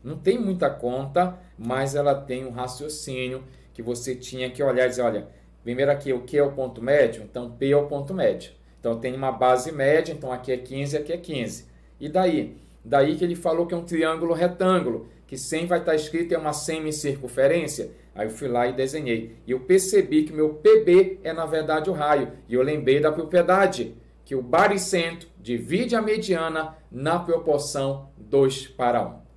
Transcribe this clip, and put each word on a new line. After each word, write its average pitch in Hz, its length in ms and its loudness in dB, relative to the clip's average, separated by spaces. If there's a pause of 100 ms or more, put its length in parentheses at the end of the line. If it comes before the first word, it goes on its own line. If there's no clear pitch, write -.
Não 147 120 -10
tem 214 220 0
muita 185 320 0
conta, 139 680 -2 (180)
mas 131 380 -4
ela 143 180 4
tem 131 320 -6
um 123 60 -10
raciocínio 127 920 -8 (300)
que - 80 -14
você 120 340 -6
tinha 127 360 -8
que 139 100 -6
olhar 127 240 4
e 123 40 2
dizer, 123 120 -4
"Olha, 110 260 -2 (360)
primeiro 131 280 0
aqui, 139 220 -2
o 120 80 -2
que - 160 -4
é 143 60 6
o 139 80 2
ponto 120 320 -6
médio? 120 400 2
Então, 120 260 -10
P 135 220 -2
é 143 60 6
o 143 100 2
ponto 139 260 -8
médio. 139 380 -2 (280)
Então, 117 200 -2
tem 127 160 -6
uma 135 160 -2
base 127 400 2
média, 156 420 2
então 139 180 -8
aqui 127 200 -6
é 127 60 0
quinze, 139 380 -6
aqui 151 160 -4
é 175 60 -4
quinze." 127 480 -8 (340)
E 143 80 -10
daí? 170 480 0 (300)
Daí 139 300 4
que - 80 -2
ele 170 120 -2
falou 170 300 0
que 175 80 -6
é 170 40 -2
um 170 60 -6
triângulo 165 520 0
retângulo, 175 720 0 (180)
que 135 120 -14
sempre 160 300 -4
vai 170 160 0
tá 170 120 2
escrito 170 380 -2
é 165 40 0
uma 151 160 -4
semicircunferência. 143 1400 -2 (220)
Aí 107 140 -4
eu 110 40 -6
fui 135 160 -8
lá 123 200 2
e 127 60 -2
desenhei. 131 600 -4 (120)
E 120 40 -4
eu 127 100 0
percebi 185 640 4
que 156 100 -6
meu 151 220 0
P 208 280 8
B 185 400 6
é, 160 100 -6
na 160 140 -4
verdade, 156 420 0
o 180 40 0
raio. 147 400 2 (140)
E 113 60 -4
eu 127 80 4
lembrei 139 380 2
da 151 120 4
propriedade, 180 840 2 (300)
que 139 100 -8
o 127 80 -2
baricentro 175 840 0 (120)
divide 131 560 -2
a 214 60 2
mediana 165 760 -2 (140)
na 151 260 -2
proporção 143 1000 -2
dois 135 520 2
para 117 400 0
um. - 80 -14 (220)